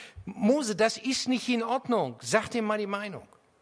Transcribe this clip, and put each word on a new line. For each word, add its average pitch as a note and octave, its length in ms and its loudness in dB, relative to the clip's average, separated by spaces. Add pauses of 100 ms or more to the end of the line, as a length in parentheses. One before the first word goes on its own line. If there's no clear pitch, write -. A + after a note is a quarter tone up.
(240)
Mose, G#3+ 500 2
das G#3+ 220 2
ist B3+ 320 -2
nicht B3+ 200 0
in A#3+ 140 2
Ordnung. A3+ 580 0
Sag G#3+ 300 0
dir A#3 120 -2
mal G#3+ 160 0
die G#3 100 -4
Meinung. G3+ 400 -8 (320)